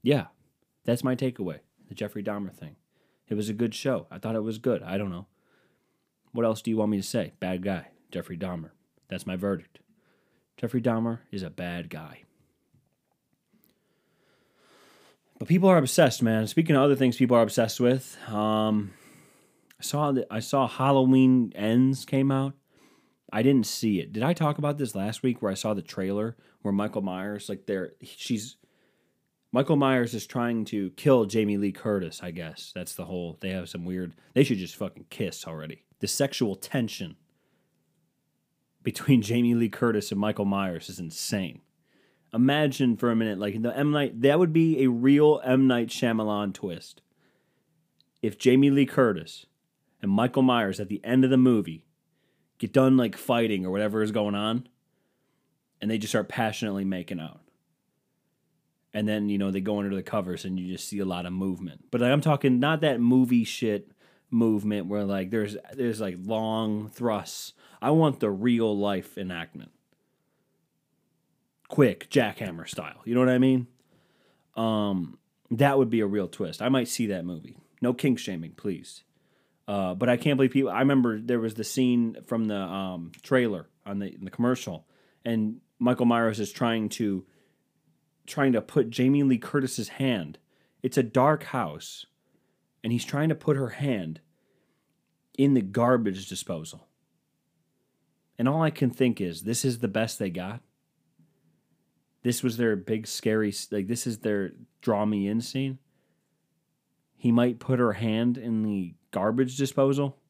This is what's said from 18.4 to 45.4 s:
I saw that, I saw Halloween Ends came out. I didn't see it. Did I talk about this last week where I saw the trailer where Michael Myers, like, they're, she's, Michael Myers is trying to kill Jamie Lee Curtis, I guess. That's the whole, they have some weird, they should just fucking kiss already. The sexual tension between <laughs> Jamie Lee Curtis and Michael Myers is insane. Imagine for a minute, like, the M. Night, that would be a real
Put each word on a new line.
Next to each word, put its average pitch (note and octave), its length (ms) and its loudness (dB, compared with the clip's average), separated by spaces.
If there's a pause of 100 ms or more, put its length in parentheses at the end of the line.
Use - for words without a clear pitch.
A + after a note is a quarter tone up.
I - 40 -14
saw D3 280 0
that, B2+ 180 0
I G#2+ 100 -4
saw C3 280 0
Halloween C3 880 4
Ends B2 480 2
came C3+ 280 0
out. C3+ 240 -2 (760)
I A2 120 0
didn't C3 240 4
see G#2 320 0
it. D#2+ 140 -8
Did A2 100 -4
I D#3+ 100 2
talk D3+ 240 0
about D3 200 -2
this C3+ 180 -6
last G2 260 -6
week B2 200 0
where G2+ 100 -2
I G2 40 -4
saw G#2+ 180 -4
the G2+ 80 -4
trailer G2+ 560 -6 (240)
where G#2 100 -2
Michael G#2 300 -2
Myers, G2 480 -8
like, G2 180 -10
they're, F#2+ 240 -4 (100)
she's, - 540 -8 (960)
Michael C3+ 240 2
Myers C3 380 2
is A2 120 -6
trying A#2+ 400 -2
to G2 260 -4
kill B2+ 340 4
Jamie G#2 320 0
Lee G2+ 160 0
Curtis, F#2+ 500 -4
I F2+ 80 -10
guess. E2 420 -12
That's F2+ 220 -12
the F2+ 100 -10
whole, E2+ 360 -8
they F#2+ 80 -6
have F#2 200 -6
some E2+ 160 -10
weird, F#2 300 -6 (180)
they C3+ 100 6
should B2+ 140 2
just F#2 200 -8
fucking E2+ 320 -10
kiss - 360 -8
already. D#2 380 -14 (160)
The G2+ 80 -4
sexual B2 480 -2
tension G2+ 640 -6 (1600)
between B2 400 4
<laughs> - 20 -6
Jamie A#2+ 320 2
Lee A#2 140 2
Curtis G#2+ 400 -2
and G2 120 -2
Michael G#2 240 -2
Myers G2 440 -4
is F2 80 -14
insane. E2+ 640 -8 (720)
Imagine C3+ 640 4
for A#2 160 0
a A#2 40 2
minute, A2 240 0
like, G#2 220 -4
the A#2+ 160 -2
M. D3 140 2
Night, C#3+ 300 -2
that C#3 180 6
would E3+ 140 4
be D#3+ 300 4
a C3 60 6
real C#3+ 540 6